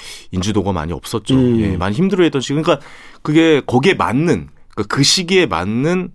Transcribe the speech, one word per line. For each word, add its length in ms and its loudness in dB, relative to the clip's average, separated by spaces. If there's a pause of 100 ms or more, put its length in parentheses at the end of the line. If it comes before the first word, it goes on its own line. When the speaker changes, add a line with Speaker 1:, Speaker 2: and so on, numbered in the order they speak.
(320)
Speaker 1:
인지도가 420 -2
많이 200 -4
없었죠. 420 -4
Speaker 2:
음. 240 2
Speaker 1:
예, 180 0
많이 180 -2
힘들어했던 460 2
시기. 180 -4
그러니까 240 0 (380)
그게 460 4
거기에 260 2
맞는, 540 0 (260)
그러니까 220 -6
그 80 2
시기에 420 2
맞는 680 -2